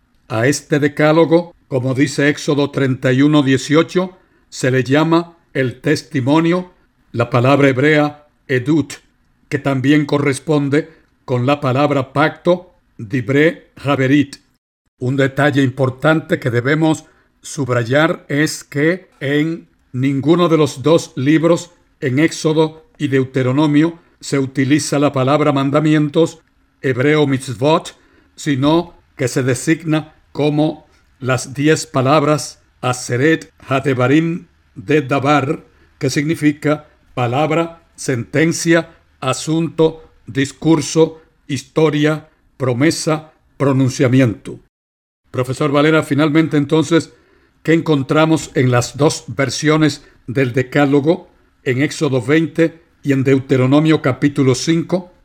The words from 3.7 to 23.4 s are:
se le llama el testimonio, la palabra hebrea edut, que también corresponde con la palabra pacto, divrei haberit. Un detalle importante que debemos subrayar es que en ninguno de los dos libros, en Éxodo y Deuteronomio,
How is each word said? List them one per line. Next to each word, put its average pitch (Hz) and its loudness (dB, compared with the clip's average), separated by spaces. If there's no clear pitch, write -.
se - -4
le 131 2
llama 160 0
el 131 -4
testimonio, 160 -2
la 117 -2
palabra 135 4
hebrea 147 0
edut, 127 -2
que 143 -4
también 139 0
corresponde 143 -2
con 123 -2
la 143 0
palabra 135 0
pacto, 156 0
divrei 135 0
haberit. 135 0
Un 127 -4
detalle 135 0
importante 139 0
que 127 -4
debemos 151 0
subrayar 131 -2
es 147 -2
que 160 -2
en 151 -4
ninguno 139 2
de 160 2
los 135 0
dos 156 0
libros, 156 0
en 127 -2
Éxodo 156 -2
y 147 -4
Deuteronomio, 139 0